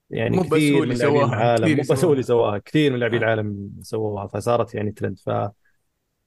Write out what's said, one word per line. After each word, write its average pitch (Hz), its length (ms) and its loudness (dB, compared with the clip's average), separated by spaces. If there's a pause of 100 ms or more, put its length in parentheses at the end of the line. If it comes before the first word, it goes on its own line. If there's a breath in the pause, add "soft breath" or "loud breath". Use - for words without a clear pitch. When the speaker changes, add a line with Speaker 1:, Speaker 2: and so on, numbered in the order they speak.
(100)
Speaker 1:
يعني 113 260 0
Speaker 2:
مو 185 60 2
بس 156 60 -2
Speaker 1:
كثير 151 280 2
Speaker 2:
هو 160 60 4
Speaker 1:
من 120 100 -2
Speaker 2:
اللي - 20 -2
Speaker 1:
لاعبين 143 260 2
Speaker 2:
سواها، 135 140 2
Speaker 1:
العالم، 113 300 2
Speaker 2:
كثير 151 120 2
Speaker 1:
مو 143 60 0
بس 139 220 0
هو 170 60 4
اللي 139 100 2
Speaker 2:
يسواها. 117 300 2
Speaker 1:
سواها، 104 80 -4
كثير 151 340 0
من 123 60 -2
لاعبين 117 240 0
Speaker 2:
آه. - 20 0
Speaker 1:
العالم 107 460 -2 (120)
سووها، 104 440 -6
فصارت 113 480 -2
يعني 104 180 -4
ترند. 101 260 -8
ف، - 100 -10
آه، 110 260 -4 (720)